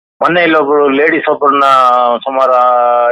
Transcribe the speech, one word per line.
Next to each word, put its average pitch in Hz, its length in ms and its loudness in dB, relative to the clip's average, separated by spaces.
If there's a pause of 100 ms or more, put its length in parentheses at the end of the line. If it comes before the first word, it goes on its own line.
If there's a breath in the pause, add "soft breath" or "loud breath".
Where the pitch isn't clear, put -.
(220)
ಮೊನ್ನೆ 170 200 0
ಇಲ್ಲೊಬ್ರು 147 460 0
ಲೇಡೀಸ್ 151 400 -2
ಒಬ್ಬರನ್ನ 143 360 0 (540)
ಸುಮಾರು 131 340 -2 (600)